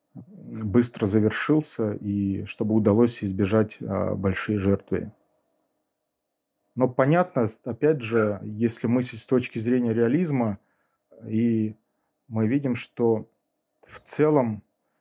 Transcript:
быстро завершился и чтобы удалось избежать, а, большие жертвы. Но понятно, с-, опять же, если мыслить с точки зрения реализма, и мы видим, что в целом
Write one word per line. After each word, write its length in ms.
быстро 920
завершился 840
и 520
чтобы 300
удалось 480
избежать, 580
а, 340
большие 440
жертвы. 520
Но 140
понятно, 580
с-, 180
опять 360
же, 420
если 440
мыслить 340
с 60
точки 320
зрения 340
реализма, 640
и 500
мы 200
видим, 280
что 540
в 200
целом 580